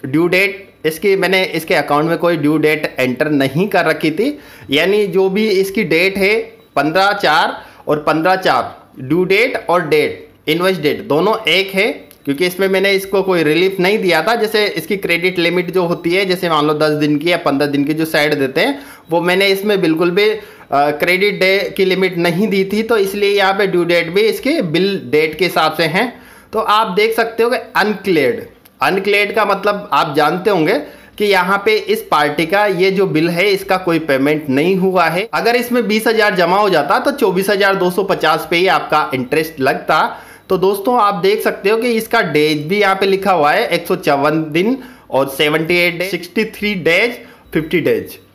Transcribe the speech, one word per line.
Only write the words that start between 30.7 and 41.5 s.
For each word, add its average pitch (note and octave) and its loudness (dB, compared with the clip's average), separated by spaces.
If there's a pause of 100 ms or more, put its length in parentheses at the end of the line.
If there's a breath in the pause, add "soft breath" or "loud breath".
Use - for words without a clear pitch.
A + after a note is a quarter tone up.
कि G#3 0
यहाँ G3 2
पे G#3+ 2 (100)
इस A3 -2
party D3+ 0
का G3+ 2
ये F#3+ 2
जो F#3+ 0
bill D#3+ 0
है F3+ 0
इसका F#3+ 0
कोई F3 0
payment C#3+ 0
नहीं D#3+ 2
हुआ F#3 2
है। F3+ -2
अगर G#3+ 0
इसमें A#3+ 0
बीस A3 0
हज़ार G#3+ 2
जमा F3+ 2
हो G#3 2
जाता F3 2
तो C4 0
चौबीस F#3+ 0
हज़ार G3 2
दो F3+ 0
सौ F#3+ -2
पचास D#3+ 0
पे F3 0
ही F3+ 2
आपका D3+ 0
interest D3 -4
लगता। D#3 0 (260 loud breath)
तो F#3+ 2
दोस्तों G3+ 0
आप G3+ 2
देख G3 0
सकते G3+ -2